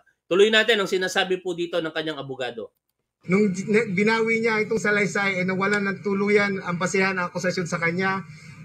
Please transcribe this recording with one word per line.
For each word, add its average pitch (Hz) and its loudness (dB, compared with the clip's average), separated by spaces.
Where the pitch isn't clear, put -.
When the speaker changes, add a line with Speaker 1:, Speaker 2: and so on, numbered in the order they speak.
Speaker 1:
Tuloy 202 6
natin 214 4
ang 190 0
sinasabi 185 0
po 185 -4
dito 170 -2
ng 160 -4
kanyang 156 -4
abogado. 123 -8
Speaker 2:
Nung 190 2
gi-, 190 -6
na-, 226 4
binawi 226 2
niya 220 2
itong 226 -2
salaysay, 202 0
eh, 180 0
nawalan 196 0
ng 196 -4
tuluyan 202 2
ang 180 -4
basihan 190 0
ng 180 -4
akusasyon 180 -4
sa 170 -2
kanya 185 -2